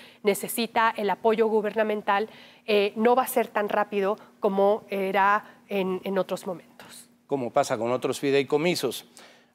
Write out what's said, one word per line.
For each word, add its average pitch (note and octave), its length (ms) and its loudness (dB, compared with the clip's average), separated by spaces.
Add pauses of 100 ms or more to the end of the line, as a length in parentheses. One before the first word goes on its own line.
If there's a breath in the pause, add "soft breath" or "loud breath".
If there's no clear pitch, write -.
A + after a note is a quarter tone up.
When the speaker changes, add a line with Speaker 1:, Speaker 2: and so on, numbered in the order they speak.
(220 loud breath)
Speaker 1:
necesita A3+ 760 0
el G#3 140 -2
apoyo A3 380 2
gubernamental, G#3+ 800 0 (380 loud breath)
eh, G#3 280 2
no A#3+ 200 4
va B3+ 80 2
a G#3+ 40 -6
ser A3+ 200 0
tan G#3 200 -4
rápido G#3 500 -2 (220 loud breath)
como G3+ 500 2
era G3 540 0 (240 loud breath)
en, F#3 360 -2
en G3 160 -4
otros F3+ 260 -4
momentos. - 640 -14 (160)
Speaker 2:
Como C3 260 -4
pasa C3+ 280 0
con A#2 120 -2
otros B2+ 280 -2
fideicomisos. C#3+ 840 0 (500 loud breath)